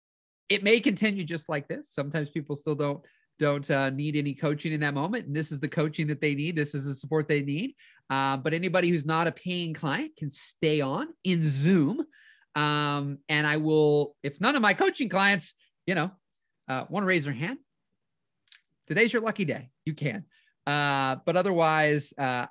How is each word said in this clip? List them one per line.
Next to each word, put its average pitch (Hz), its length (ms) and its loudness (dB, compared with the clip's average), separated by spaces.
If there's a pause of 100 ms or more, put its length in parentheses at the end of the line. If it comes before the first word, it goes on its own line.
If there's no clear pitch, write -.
(500)
it 196 140 0
may 226 160 6
continue 202 440 0
just 165 260 -6
like 147 180 -4
this. 269 240 -10
Sometimes 147 380 -4
people 147 260 -6
still 147 200 -4
don't, 151 300 -4 (320)
don't, 143 320 0
uh, 135 200 2
need 147 260 -4
any 143 180 -2
coaching 151 380 -2
in 151 100 -2
that 147 120 0
moment. 170 340 -4
And 143 80 -6
this 156 160 -4
is 143 80 -8
the 131 100 -4
coaching 156 380 -2
that 151 140 -4
they 147 140 0
need. 160 200 -4
This 147 180 -2
is 139 120 -4
the 139 100 -6
support 147 320 -4
they 147 140 2
need. 151 340 -4 (340)
Uh, 135 280 0
but 151 160 -2
anybody 175 360 2
who's 160 160 0
not 160 220 0
a 160 40 0
paying 175 420 -6
client 165 440 -4
can 147 120 -8
stay - 520 -2
on 180 320 -2 (100)
in 170 240 2
Zoom. 160 580 4 (500)
Um, 147 640 0 (100)
and 151 180 2
I 151 100 2
will, 151 680 4
if 143 180 -6
none 277 160 2
of 240 40 2
my 202 120 4
coaching 370 340 0
clients, 196 480 2 (300)
you 185 100 0
know, 170 160 0 (560)
uh, 131 220 -4
wanna 190 160 -2
raise 180 180 2
their 143 100 -4
hand, 175 240 -4 (1300)
today's 208 260 2
your 233 80 0
lucky 214 240 -2
day. 123 260 -6 (140)
You 160 80 -4
can. 151 320 -6 (420)
Uh, 139 480 2 (100)
but 165 100 0
otherwise, 156 840 2
uh, 127 340 -2